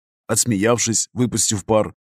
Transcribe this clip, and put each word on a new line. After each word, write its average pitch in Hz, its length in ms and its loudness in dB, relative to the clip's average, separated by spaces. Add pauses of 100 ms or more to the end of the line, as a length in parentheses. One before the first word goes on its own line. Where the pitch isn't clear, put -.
(260)
Отсмеявшись, 113 840 0
выпустив 110 520 -2
пар, 104 400 0